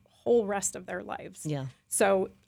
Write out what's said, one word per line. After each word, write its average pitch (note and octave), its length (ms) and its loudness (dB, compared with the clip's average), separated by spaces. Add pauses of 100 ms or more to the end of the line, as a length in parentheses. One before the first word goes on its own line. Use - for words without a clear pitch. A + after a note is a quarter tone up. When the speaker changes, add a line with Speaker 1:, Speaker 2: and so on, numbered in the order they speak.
(100)
Speaker 1:
whole A#3+ 340 2
rest G3+ 320 -2
of F#3 80 -12
their F#3 180 -8
lives. - 440 -10
Speaker 2:
Yeah. C#3 200 -4 (220)
Speaker 1:
So, G3 400 4 (200)